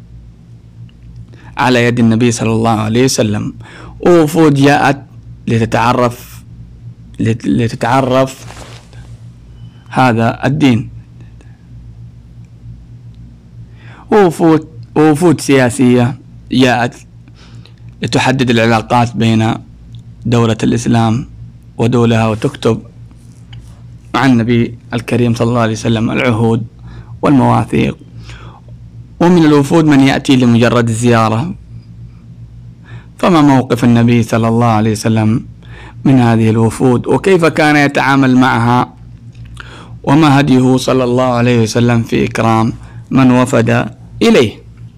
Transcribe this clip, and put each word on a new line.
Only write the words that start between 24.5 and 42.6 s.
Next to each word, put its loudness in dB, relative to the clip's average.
الكريم -2
صلى -2
الله 0
عليه 0
وسلم -2
العهود -2
والمواثيق. 0
ومن 4
الوفود 2
من 4
يأتي 2
لمجرد 2
الزيارة، 0
فما 2
موقف 2
النبي 4
صلى -2
الله 0
عليه 0
وسلم -2
من 4
هذه 2
الوفود؟ 0
وكيف 0
كان 0
يتعامل 0
معها؟ 0
وما 2
هديه 2
صلى -2
الله 0
عليه 2
وسلم 0
في -2
إكرام -2